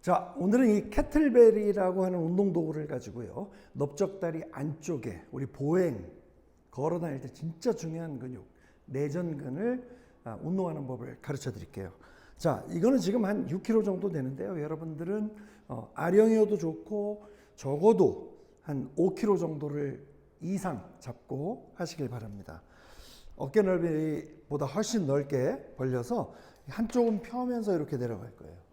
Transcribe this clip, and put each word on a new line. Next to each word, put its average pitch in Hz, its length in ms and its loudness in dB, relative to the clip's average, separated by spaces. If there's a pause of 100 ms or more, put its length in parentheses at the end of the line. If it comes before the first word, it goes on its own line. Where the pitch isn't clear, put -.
자, 175 360 0
오늘은 233 320 6
이 208 200 4
캐틀벨이라고 208 1160 6
하는 185 140 0
운동 180 340 2
도구를 156 340 -2
가지고요. 120 640 -8 (220)
넓적다리 160 760 -4
안쪽에 135 800 -6
우리 135 140 -6
보행, 143 640 0 (640)
걸어 165 280 -2
다닐 151 200 -6
때 127 140 -12
진짜 165 400 -4
중요한 160 440 -8
근육, 123 280 -12 (400)
내전근을, 160 1120 -4 (240)
아, 113 180 -10
운동하는 165 460 -2
법을 123 340 -10
가르쳐 135 300 -6
드릴게요. 95 400 -10 (460)
자, 135 320 -2
이거는 202 300 4
지금 202 260 2
한 196 240 -2
육 180 140 -4
킬로 220 200 4
정도 190 260 -2
되는데요. 156 520 -4
여러분들은, 165 760 -6 (320)
어, - 260 -10
아령이어도 208 640 6
좋고 202 680 -4 (300)
적어도 170 840 4 (240)
한 135 340 -6
오 185 180 4
킬로 208 240 2
정도를 147 680 -4 (340)
이상 170 480 -6 (100)
잡고 143 760 -8
하시길 160 340 -6
바랍니다. 101 520 -12 (760)
어깨 143 260 2
넓이보다 156 1040 0
훨씬 202 400 -2
넓게 143 680 0
벌려서 127 580 -2 (340)
한쪽은 226 540 2
펴면서 240 540 -2
이렇게 151 220 -2
내려갈 117 380 -6
거예요. 80 220 -18 (160)